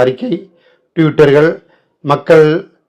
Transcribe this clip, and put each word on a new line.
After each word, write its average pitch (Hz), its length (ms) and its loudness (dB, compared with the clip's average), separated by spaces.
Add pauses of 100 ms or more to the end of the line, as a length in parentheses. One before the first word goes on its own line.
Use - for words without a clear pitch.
அறிக்கை, 127 280 -4 (680)
Twitter-கள், 151 520 2 (540)
மக்கள் 151 420 0 (440)